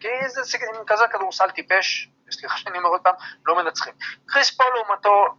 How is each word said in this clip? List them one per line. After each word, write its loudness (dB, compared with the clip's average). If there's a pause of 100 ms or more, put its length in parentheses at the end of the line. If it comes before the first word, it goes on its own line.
כי -10 (200)
זה -6
סיג-, -6 (140)
עם -12
כזה 4
כדורסל 0
טיפש, -2 (220)
סליחה -8
שאני -8
אומר 2
עוד 0
פעם, 4 (320)
לא 2
מנצחים. -4 (320)
קריס 2
פול 4
לעומתו 4 (120)